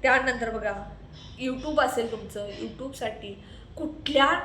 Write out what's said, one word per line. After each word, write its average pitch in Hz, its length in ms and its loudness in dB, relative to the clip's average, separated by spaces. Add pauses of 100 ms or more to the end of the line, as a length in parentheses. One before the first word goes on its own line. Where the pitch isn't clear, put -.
त्यानंतर 254 480 4
बघा, 208 240 -2 (680)
YouTube 277 380 0
असेल 233 320 2
तुमचं, 208 360 -8
YouTube-साठी 220 920 -8 (340)
कुठल्या 302 680 4